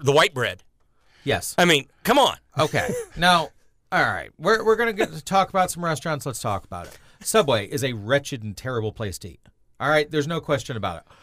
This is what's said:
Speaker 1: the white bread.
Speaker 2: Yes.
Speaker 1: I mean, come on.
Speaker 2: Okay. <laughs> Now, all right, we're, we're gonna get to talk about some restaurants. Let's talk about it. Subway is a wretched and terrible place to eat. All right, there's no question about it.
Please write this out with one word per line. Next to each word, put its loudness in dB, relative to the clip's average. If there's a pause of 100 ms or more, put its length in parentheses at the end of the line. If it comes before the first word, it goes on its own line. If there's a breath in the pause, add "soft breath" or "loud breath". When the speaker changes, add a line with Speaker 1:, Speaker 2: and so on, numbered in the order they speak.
Speaker 1:
the 2
white 4
bread. -4 (580 soft breath)
Speaker 2:
Yes. -4
Speaker 1:
I 6
mean, 4 (160)
come 4
on. 4 (220)
Speaker 2:
Okay. 0 (120)
<laughs> -18
Now, 2 (420)
all 2
right, -2
we're, 2
we're 4
gonna 0
get -2
to -12
talk 2
about 0
some -8
restaurants. -4
Let's -8
talk -4
about -14
it. -20 (220 soft breath)
Subway 2
is -4
a -4
wretched -2
and -10
terrible -6
place -8
to -14
eat. -20 (380)
All -4
right, 2
there's -2
no -6
question -4
about -4
it. -18 (200 soft breath)